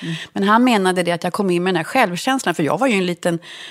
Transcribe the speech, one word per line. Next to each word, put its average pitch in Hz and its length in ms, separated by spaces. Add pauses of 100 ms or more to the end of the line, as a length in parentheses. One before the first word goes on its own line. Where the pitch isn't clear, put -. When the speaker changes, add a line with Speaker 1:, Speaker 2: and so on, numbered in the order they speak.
Speaker 1:
Mm. 165 120 (180)
Speaker 2:
Men 196 120
han 220 200
menade 185 380
det 170 100
att 170 120
jag 180 80
kom 202 180
in 175 120
med 185 120
den - 20
här 165 80
självkänslan, 254 680
för - 80
jag 147 160
var 262 80
ju 240 80
en 190 120
liten 175 320 (320)